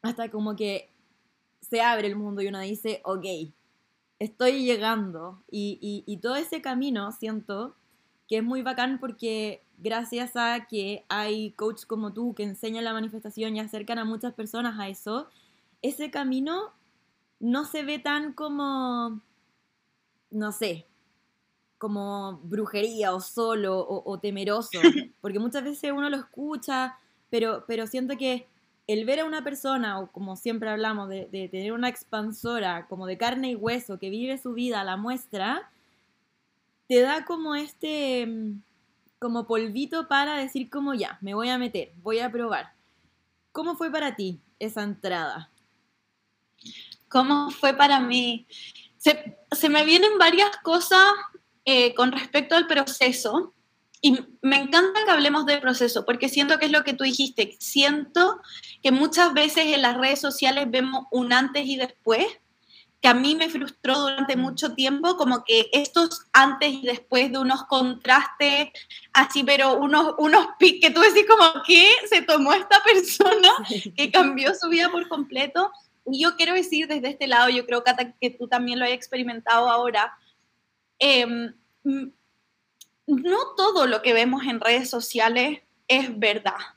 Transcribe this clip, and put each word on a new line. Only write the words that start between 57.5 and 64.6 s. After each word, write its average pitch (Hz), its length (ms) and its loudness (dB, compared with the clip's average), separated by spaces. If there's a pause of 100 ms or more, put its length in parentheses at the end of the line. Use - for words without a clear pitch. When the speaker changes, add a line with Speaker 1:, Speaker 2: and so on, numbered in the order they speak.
Speaker 2:
siento 302 840 0 (420)
que 262 100 4
muchas 311 400 4
veces 302 340 2
en 302 160 0
las 240 140 2
redes 269 240 0
sociales 277 500 0
vemos 262 400 -2
un 247 220 0
antes 269 340 2
y 269 100 -4
después, 254 500 0 (760)
que 254 80 8
a 240 60 8
mí 269 200 2
me 320 160 0
frustró 269 480 -2
durante 269 380 -2
Speaker 1:
Mm. 247 40 0
Speaker 2:
mucho 254 340 -4